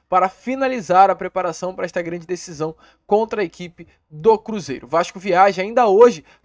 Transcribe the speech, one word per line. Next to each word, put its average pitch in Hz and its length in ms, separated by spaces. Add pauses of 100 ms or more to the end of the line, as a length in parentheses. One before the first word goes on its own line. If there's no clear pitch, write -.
para 185 220
finalizar 240 800
a 190 60
preparação 185 600
para 190 80
esta 180 180
grande 170 240
decisão 160 500 (300)
contra 214 360
a 196 40
equipe 170 420 (220)
do 170 280
Cruzeiro. 202 480
O 120 40
Vasco 170 300
viaja 190 420
ainda 233 260
hoje 226 360 (220)